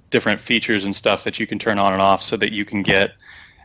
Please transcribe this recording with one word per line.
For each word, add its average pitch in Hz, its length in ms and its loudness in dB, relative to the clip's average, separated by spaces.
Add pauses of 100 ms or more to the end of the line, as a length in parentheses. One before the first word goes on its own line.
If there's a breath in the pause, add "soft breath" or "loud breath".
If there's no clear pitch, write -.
different 110 300 0
features 107 460 -2
and 98 100 -4
stuff - 280 0
that - 160 -6
you 110 80 -4
can 107 120 -6
turn 107 180 0
on 98 160 4
and 95 80 2
off 98 220 4
so - 140 -6
that 104 140 0
you 101 140 -4
can 101 160 -4
get 98 300 2 (540 soft breath)